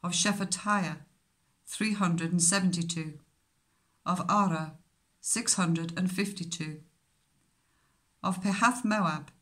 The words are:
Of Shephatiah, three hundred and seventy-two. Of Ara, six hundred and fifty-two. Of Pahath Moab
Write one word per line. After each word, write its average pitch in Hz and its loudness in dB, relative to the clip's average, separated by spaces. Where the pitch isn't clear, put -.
Of 175 -4
Shephatiah, 196 0
three 220 -2
hundred 170 0
and 175 4
seventy-two. 170 0
Of 180 -2
Ara, 165 2
six - 0
hundred 165 0
and 185 0
fifty-two. 170 -4
Of 185 -2
Pahath 220 2
Moab 170 0